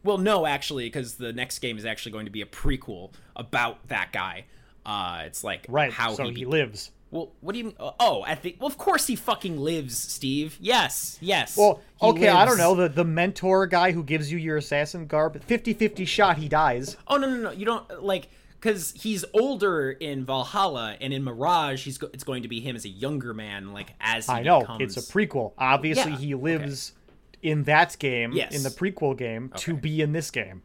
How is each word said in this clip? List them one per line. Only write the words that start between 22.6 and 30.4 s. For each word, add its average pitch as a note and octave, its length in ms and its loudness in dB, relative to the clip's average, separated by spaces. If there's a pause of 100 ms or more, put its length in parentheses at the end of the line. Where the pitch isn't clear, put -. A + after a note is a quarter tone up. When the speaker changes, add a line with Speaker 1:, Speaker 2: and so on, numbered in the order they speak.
Speaker 1:
him B2+ 140 -6
as G#2 100 -12
a G2+ 40 -10
younger A#2+ 440 -6
man, G2+ 400 -10
like, G2+ 260 -14
as A2+ 280 0
he B2+ 60 0
Speaker 2:
I A#2+ 100 0
know, D#3+ 160 6
Speaker 1:
becomes A2 360 -4
Speaker 2:
it's B2 140 -8
a - 20 -18
prequel. C#3+ 460 -2
Obviously, C#3+ 540 2
Speaker 1:
Yeah, C#3+ 80 -4
Speaker 2:
he C#3+ 160 -4
Speaker 1:
okay. B2+ 80 -6
Speaker 2:
lives D3 500 -2 (480)
in D#3 220 0
that D3+ 340 4
game, B2 360 -2
Speaker 1:
Yes. B2 220 -2
Speaker 2:
in C#3+ 60 -2
the C3+ 80 -2
prequel D3+ 480 -2
game, A#2+ 400 -6
to - 140 -4
Speaker 1:
Okay. D#3 100 -2
Speaker 2:
be D#3 200 -2
in D3 100 2
this D#3 180 -4
game F#2+ 360 -6